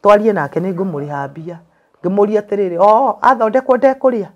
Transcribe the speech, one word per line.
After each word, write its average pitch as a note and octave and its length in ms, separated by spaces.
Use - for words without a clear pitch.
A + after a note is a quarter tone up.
twarie G#3 300
nake, D#3+ 280
nĩngũmũrĩha D3 680
mbia." E3 280
Ngĩmũria G3+ 360
atĩrĩrĩ, G3+ 380
"Oo, G#3+ 420
athondekwo B3+ 560
ndekũrĩa?" C4 600